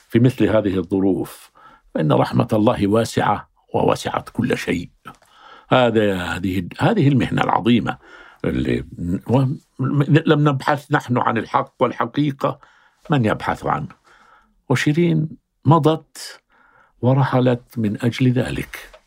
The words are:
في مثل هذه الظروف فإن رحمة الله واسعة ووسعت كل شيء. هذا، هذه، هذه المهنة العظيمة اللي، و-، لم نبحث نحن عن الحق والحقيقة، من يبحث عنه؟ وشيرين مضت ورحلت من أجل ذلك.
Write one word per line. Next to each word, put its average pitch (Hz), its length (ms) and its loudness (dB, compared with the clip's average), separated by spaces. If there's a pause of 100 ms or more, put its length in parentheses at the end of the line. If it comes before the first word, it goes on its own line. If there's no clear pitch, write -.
في 120 100 2
مثل 120 260 4
هذه 101 320 2
الظروف 95 760 -2 (440)
فإن 151 180 0
رحمة 123 400 0
الله 107 340 2
واسعة 104 600 -2 (260)
ووسعت - 540 -2
كل - 300 -4
شيء. - 320 -6 (760)
هذا، 110 480 2
هذه، 90 460 -4 (160)
هذه 139 300 2
المهنة 120 340 0
العظيمة - 560 0 (460)
اللي، 62 400 -2 (420)
و-، 131 180 2 (840)
لم 151 220 4
نبحث 139 420 -2
نحن 123 280 0
عن 113 200 0
الحق - 420 -4
والحقيقة، 135 800 -2 (520)
من 135 140 2
يبحث - 420 -2
عنه؟ 73 220 -4 (800)
وشيرين 156 600 0 (360)
مضت 156 760 0 (600)
ورحلت 127 600 2 (140)
من 107 280 -4
أجل 123 280 0
ذلك. - 580 -6 (160)